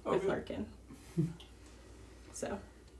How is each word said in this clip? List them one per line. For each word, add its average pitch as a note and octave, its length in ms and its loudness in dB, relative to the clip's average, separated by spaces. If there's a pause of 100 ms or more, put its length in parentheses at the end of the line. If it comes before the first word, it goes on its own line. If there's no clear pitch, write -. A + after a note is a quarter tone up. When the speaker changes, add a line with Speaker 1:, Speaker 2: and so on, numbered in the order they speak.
Speaker 1:
Oh, - 60 2
Speaker 2:
with F#3 120 8
Speaker 1:
good. G4 60 6
Speaker 2:
Larkin. - 380 2 (500)
Speaker 1:
<laughs> E3 160 6 (1000)
Speaker 2:
So. - 260 -2 (420)